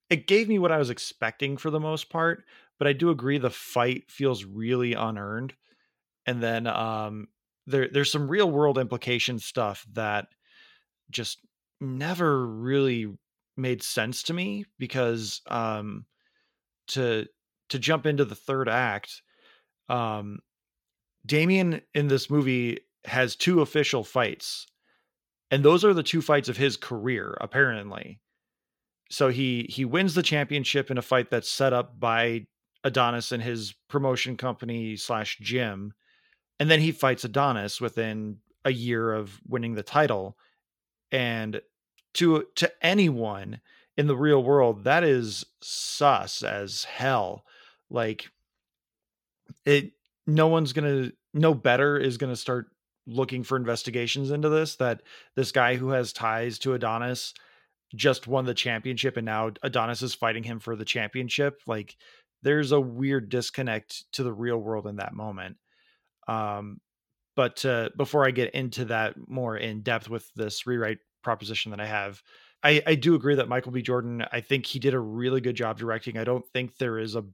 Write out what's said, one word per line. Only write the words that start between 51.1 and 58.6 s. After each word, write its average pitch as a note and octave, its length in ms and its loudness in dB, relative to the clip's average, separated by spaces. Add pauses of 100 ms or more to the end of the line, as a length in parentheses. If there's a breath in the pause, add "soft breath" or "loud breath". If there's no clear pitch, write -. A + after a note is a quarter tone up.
no D#3 200 6
better C3 420 4
is C3 220 0
gonna B2+ 180 -4
start B2 300 -4 (400)
looking B2+ 360 -2
for C3 140 -2
investigations A#2+ 760 -2
into D3+ 180 0
this, D#3 280 2
that A#2 260 0 (320 loud breath)
this C3 160 0
guy B2+ 260 4
who B2+ 120 -2
has B2+ 240 0
ties A2+ 480 -2
to C3+ 140 0
Adonis A#2+ 600 -4 (600 loud breath)
just B2+ 340 2
won C3 160 0
the B2 100 -2
championship, A#2+ 640 -2